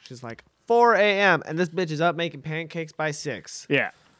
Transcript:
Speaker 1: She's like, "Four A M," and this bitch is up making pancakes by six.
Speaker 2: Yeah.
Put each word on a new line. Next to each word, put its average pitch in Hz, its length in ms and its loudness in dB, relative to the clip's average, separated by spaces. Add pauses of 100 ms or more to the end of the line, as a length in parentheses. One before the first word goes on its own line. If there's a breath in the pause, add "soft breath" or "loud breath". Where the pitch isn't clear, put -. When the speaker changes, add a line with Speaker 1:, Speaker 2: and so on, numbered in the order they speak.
Speaker 1:
She's 123 180 -18
like, 117 200 -14 (240)
"Four 233 280 6
A 202 260 4
M," 180 260 4
and 156 120 -6
this 175 100 0
bitch 165 220 -4
is 151 100 -6
up 165 160 2
making 160 260 -6
pancakes 160 500 -8
by 156 180 -4
six. - 580 -10
Speaker 2:
Yeah. 131 220 0 (300)